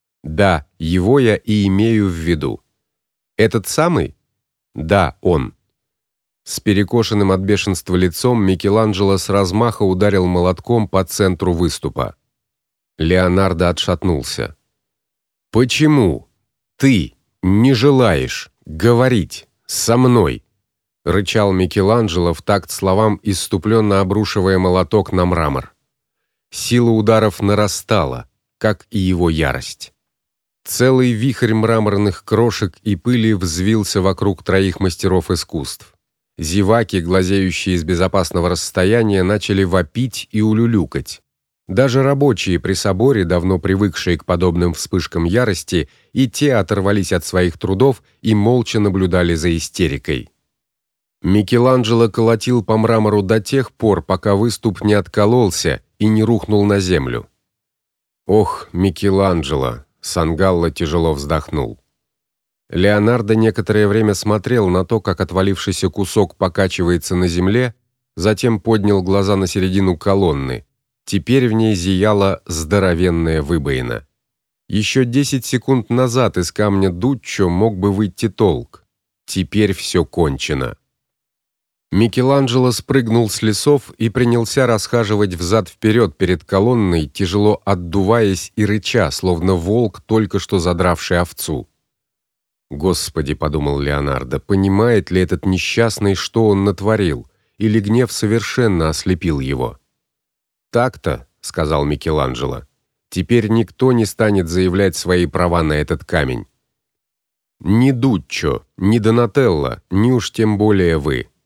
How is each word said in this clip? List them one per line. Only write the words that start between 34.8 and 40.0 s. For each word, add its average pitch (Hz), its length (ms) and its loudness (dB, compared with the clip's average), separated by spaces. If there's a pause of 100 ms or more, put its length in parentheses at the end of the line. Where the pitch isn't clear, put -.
искусств. - 640 -6 (440)
Зеваки, 98 640 0
глазеющие 92 800 0
с 85 60 -2
безопасного 87 680 0
расстояния, 98 720 0
начали 98 400 0
вопить 92 680 -4